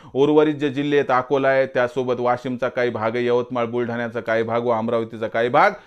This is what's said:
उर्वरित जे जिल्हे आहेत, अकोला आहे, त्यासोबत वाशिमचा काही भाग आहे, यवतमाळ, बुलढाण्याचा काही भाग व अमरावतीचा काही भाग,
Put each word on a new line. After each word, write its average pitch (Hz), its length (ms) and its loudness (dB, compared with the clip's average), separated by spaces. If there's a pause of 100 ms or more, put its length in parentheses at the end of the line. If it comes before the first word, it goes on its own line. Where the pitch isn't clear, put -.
(160)
उर्वरित 151 400 4
जे 143 140 -2
जिल्हे 143 300 0
आहेत, 135 120 0
अकोला 135 360 2
आहे, 135 180 4
त्यासोबत 123 540 -2
वाशिमचा 123 500 -2
काही 123 200 0
भाग 113 260 -2
आहे, 123 100 -2
यवतमाळ, 120 400 0
बुलढाण्याचा 117 560 -4
काही 113 220 0
भाग 113 180 -2
व 120 100 0
अमरावतीचा 113 560 -2
काही 117 220 0
भाग, 165 220 4 (160)